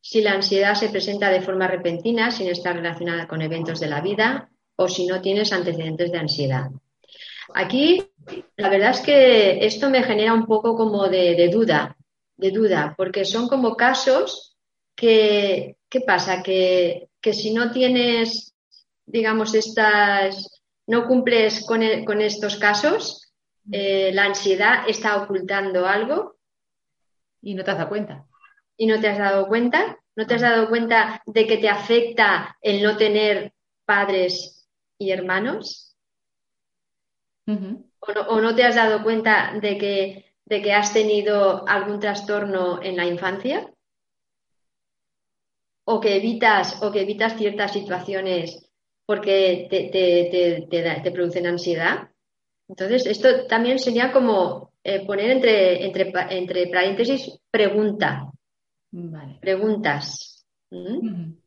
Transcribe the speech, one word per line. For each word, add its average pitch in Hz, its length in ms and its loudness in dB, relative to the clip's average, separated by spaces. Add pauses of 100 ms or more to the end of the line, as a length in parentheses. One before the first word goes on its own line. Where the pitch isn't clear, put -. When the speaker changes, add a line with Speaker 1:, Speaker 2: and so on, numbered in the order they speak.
Speaker 1:
si 226 160 0
la 208 120 2
ansiedad 196 420 0
se 214 140 -2
presenta 202 420 -2
de 185 100 4
forma 185 280 -2
repentina, 185 640 -2
sin 190 160 -6
estar 175 260 -4
relacionada 170 540 -6
con 160 120 -6
eventos 160 380 -6
de 160 80 -6
la 147 140 -4
vida, 214 500 -2 (240)
o 180 140 0
si 180 180 -2
no 185 140 -2
tienes 208 320 0
antecedentes 170 580 -4
de 175 80 -4
ansiedad. 135 520 -4 (840)
Aquí, 302 500 2 (520)
la 202 120 -2
verdad 196 220 4
es 254 100 -2
que 233 640 6
esto 214 260 0
me 254 120 4
genera 220 320 2
un 226 120 2
poco 220 300 0
como 208 300 0
de, 180 300 2
de 175 140 6
duda, 170 460 0 (400)
de 190 140 0
duda, 185 460 0
porque 190 280 -2
son 226 220 -2
como 240 300 0
casos - 800 0 (400)
que, 208 800 2 (120)
¿qué 254 120 -2
pasa? 185 420 0
Que, 185 680 0 (120)
que 214 120 0
si 214 220 -4
no 233 160 0
tienes, 240 840 0 (500)
digamos, 220 480 0
estas, 208 1040 2 (280)
no 233 180 0
cumples 240 580 2
con 226 200 0
e-, 220 200 0
con 208 160 -2
estos 208 360 -2
casos, - 760 -2 (380)
eh, 196 420 0
la 196 120 2
ansiedad 202 640 2
está 208 340 -2
ocultando 190 640 -2
algo. 240 520 -2 (1000)
Speaker 2:
Y 202 140 -10
no 185 80 -8
te 196 80 -4
has 156 80 -2
dado 165 100 -4
cuenta. 208 380 -8 (500)
Speaker 1:
Y 220 100 0
no 220 140 2
te 214 80 0
has 202 100 -2
dado 196 300 0
cuenta. 247 500 0 (160)
¿No 220 120 -4
te 247 80 0
has 233 80 0
dado 226 260 2
cuenta 226 580 0
de 220 200 2
que 220 100 2
te 214 120 0
afecta 208 920 0
el 202 220 0
no 214 140 2
tener 208 560 0 (340)
padres 196 840 -2 (300)
y 196 120 -4
hermanos? 190 840 -6 (1500)
Speaker 2:
Ujú. 202 440 -8 (100)
Speaker 1:
¿O 208 120 -10
no, 208 160 -4
o 220 120 2
no 226 140 2
te 247 100 4
has 240 100 4
dado 214 280 2
cuenta 220 580 0
de 202 180 -2
que, 196 560 -4 (100)
de 202 180 -2
que 202 100 0
has 208 200 2
tenido 208 760 2
algún 202 320 -2
trastorno 196 840 -2
en 185 140 -6
la 175 100 -2
infancia? 190 640 -4 (2000)
¿O 220 160 0
que 202 160 0
evitas, 220 640 0
o 202 100 -2
que 208 100 0
evitas 214 340 -2
ciertas 202 360 -4
situaciones 185 1000 -6 (360)
porque 196 600 2
te, 190 220 -2
te, 175 400 2
te, 175 400 0
te 170 120 -2
da-, 156 200 -4
te 180 80 -2
producen 175 360 -4
ansiedad? 175 640 -2 (600)
Entonces, 220 380 -2
esto 254 400 2
también 247 320 0
sería 247 340 0
como, 202 600 0 (120)
eh, 196 200 -2
poner 202 260 -2
entre, 202 540 4
entre 190 280 -2
pa-, 180 180 -4
entre 180 380 -4
paréntesis 196 720 -2 (120)
pregunta. 202 800 0 (600)
Speaker 2:
Vale. 160 480 -14
Speaker 1:
Preguntas. 190 1040 -4 (240)
¿Mm? 180 280 -10
Speaker 2:
Ujú. 175 480 -10